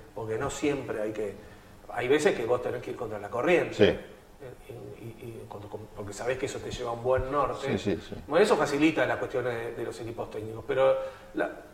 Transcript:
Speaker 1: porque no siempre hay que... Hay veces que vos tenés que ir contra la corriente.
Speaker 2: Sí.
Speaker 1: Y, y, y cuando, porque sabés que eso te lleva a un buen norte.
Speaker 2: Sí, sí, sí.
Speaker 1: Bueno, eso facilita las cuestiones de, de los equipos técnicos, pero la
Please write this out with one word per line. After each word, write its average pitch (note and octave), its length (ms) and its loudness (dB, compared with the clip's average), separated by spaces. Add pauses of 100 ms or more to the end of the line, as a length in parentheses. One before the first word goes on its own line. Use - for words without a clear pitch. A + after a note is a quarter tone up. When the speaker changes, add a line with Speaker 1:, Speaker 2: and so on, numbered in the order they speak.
(160)
Speaker 1:
porque A2+ 220 -4
no C3+ 120 -2
siempre B2+ 520 -2
hay A2 100 -2
que... G#2 240 -6 (540)
Hay A#2 180 -4
veces D3+ 280 6
que A#2+ 100 -2
vos B2 160 2
tenés A#2+ 200 -4
que B2+ 100 -8
ir A2+ 60 -6
contra G#2+ 220 -6
la G2+ 100 -8
corriente. B2 440 2
Speaker 2:
Sí. G2+ 240 6 (720)
Speaker 1:
Y, A2+ 340 -14
y, A2+ 40 -10 (200)
y A2 220 -12
cuando, G2+ 180 -12 (280)
porque G#2 180 -8
sabés B2 240 -2
que C3+ 80 -2
eso A#2 140 -4
te B2 120 -8
lleva A#2+ 200 -4
a - 20 -2
un A#2 100 -8
buen B2+ 280 4
norte. C3 460 0
Speaker 2:
Sí, G2 180 2
sí, - 140 -8
sí. G2+ 60 -8 (120)
Speaker 1:
Bueno, D#3+ 160 6
eso G#3+ 120 6
facilita C#3+ 500 4
las A#2 120 0
cuestiones B2 360 -2
de, A#2 200 -6
de A#2 100 -6
los A2+ 160 -6
equipos A2+ 320 -8
técnicos, A2 360 -8
pero C3+ 280 6 (380)
la - 160 0 (240)